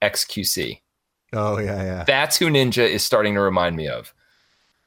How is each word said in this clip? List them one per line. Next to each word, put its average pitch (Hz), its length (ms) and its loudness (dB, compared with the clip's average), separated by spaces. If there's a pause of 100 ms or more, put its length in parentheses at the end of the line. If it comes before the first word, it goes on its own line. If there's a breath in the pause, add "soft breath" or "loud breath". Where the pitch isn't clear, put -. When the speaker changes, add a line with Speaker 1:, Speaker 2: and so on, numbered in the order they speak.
Speaker 1:
X - 200 0
Q - 200 -6
C. - 400 -4 (500)
Speaker 2:
Oh, 104 240 0
yeah, 101 260 -4
yeah. 92 200 -6
Speaker 1:
That's 139 340 0
who 180 80 2
Ninja 127 420 4
is 98 160 0
starting 107 300 2
to 101 80 2
remind 90 340 2
me 78 120 -6
of. 60 260 -10 (720)